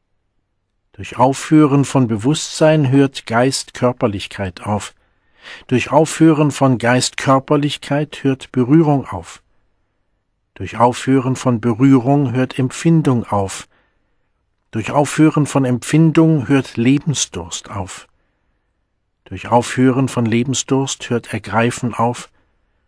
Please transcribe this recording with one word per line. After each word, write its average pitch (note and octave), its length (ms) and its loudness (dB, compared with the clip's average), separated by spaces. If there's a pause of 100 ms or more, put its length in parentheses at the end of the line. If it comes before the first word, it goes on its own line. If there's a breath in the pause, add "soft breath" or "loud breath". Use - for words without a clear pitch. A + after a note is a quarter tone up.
(1000)
Durch - 160 -14
Aufhören C#3 680 2
von B2+ 240 0
Bewusstsein D3 800 0
hört C#3 340 0
Geist B2+ 480 -2
Körperlichkeit G#2 920 -4
auf. G#2 300 -6 (760 loud breath)
Durch A#2+ 240 -2
Aufhören D#3 600 2
von C3 260 2
Geist B2 380 0
Körperlichkeit C#3+ 1080 -2
hört C3+ 260 -4
Berührung C#3+ 540 2
auf. - 360 -14 (1120)
Durch F#2+ 200 -12
Aufhören B2 600 0
von A#2+ 240 -2
Berührung B2+ 720 2
hört B2+ 260 -2
Empfindung C#3 640 0
auf. - 460 -6 (1040)
Durch A2 200 -6
Aufhören D3 540 2
von C#3 180 0
Empfindung D3+ 840 2
hört C3+ 260 0
Lebensdurst A#2+ 960 -2
auf. - 380 -12 (1120)
Durch - 240 -14
Aufhören B2 640 0
von A#2+ 160 -2
Lebensdurst C3 840 -2
hört A#2 240 -6
Ergreifen A2+ 600 -2
auf. A#2+ 360 -4 (580)